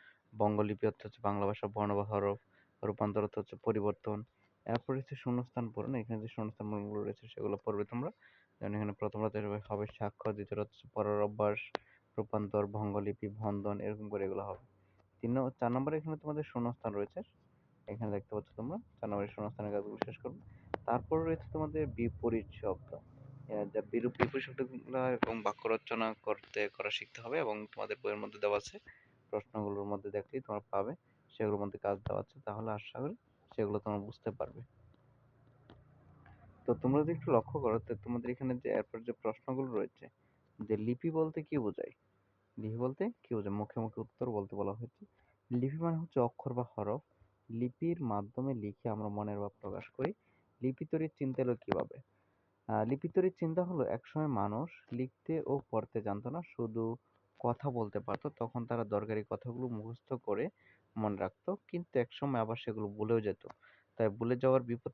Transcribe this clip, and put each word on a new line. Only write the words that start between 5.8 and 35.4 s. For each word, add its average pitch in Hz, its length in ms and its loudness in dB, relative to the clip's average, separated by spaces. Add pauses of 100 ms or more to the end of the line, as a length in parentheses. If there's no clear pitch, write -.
এখানে 113 260 -2
যে 110 80 -8
শূন্যস্থান 107 400 -6
পূরণগুলো 104 340 -2
রয়েছে 104 260 -6
সেগুলো 104 280 -2
পড়বে 104 280 0
তোমরা। 127 260 -4 (440)
যেমন 104 200 -4
এখানে 104 180 0
প্রথমত 107 440 0
হবে, 104 320 -2
হবে 104 180 -2
স্বাক্ষর, - 460 -4
দ্বিতীয়ত 101 280 -4
হচ্ছে - 220 -6 (120)
পড়ার 104 280 2
অভ্যাস, 104 380 2 (580)
রূপান্তর, 104 480 0
ভঙ্গলিপি, 104 600 -2
বন্ধন, 101 520 -2
এরকম 104 280 -4
করে 101 160 0
এগুলো 98 180 -2
হবে। 98 220 -8 (580)
তিন 120 80 0
নম্বর, 131 200 2
চার 120 220 0
নম্বরে 139 240 0
এখানে 156 200 -2
তোমাদের 151 280 -2
শূন্যস্থান 120 480 -2
রয়েছে, 101 280 -2 (680)
এখানে 107 240 -4
দেখতে 101 220 -4
পাচ্ছ 104 220 -4
তোমরা। 131 200 -4 (180)
চার 110 160 -6
নম্বরের 101 180 0
শূন্যস্থানের 104 440 -4
কাজগুলো 104 320 -2
শেষ 117 140 -10
করবে। 135 220 -10 (440)
তারপর 123 400 2
রয়েছে 160 280 0
তোমাদের 156 340 0
বিপরীত 117 680 0
শব্দ, - 420 -4
আহ, - 760 -6
যা 107 100 0 (100)
বিরূপ, 117 220 2
বিপরীত 131 320 2
শব্দগুলো 131 540 -4 (140)
এবং 113 300 2
বাক্য 104 260 0
রচনা 110 540 2
করতে, 107 460 -2
করা 104 220 -4
শিখতে - 300 -6
হবে 117 180 -4
এবং 107 280 0
তোমাদের 104 300 -6
বইয়ের 104 220 -2
মধ্যে 107 200 -8
দেওয়া 104 180 4
আছে, 104 200 -4 (560)
প্রশ্নগুলোর 101 540 -2
মধ্যে 101 240 -2
দেখলেই 104 300 -4
তোমরা 104 300 -4
পাবে, 101 220 0 (360)
সেগুলোর 104 320 0
মধ্যে 101 180 -4
কাজ 101 200 0
দেওয়া - 220 -2
আছে, - 240 -10
তাহলে 107 280 -4
আশা 107 280 -8
করি 156 140 -2 (360)
সেগুলো 104 280 2
তোমরা 104 220 -2
বুঝতে 110 300 -6
পারবে। - 300 -6 (2000)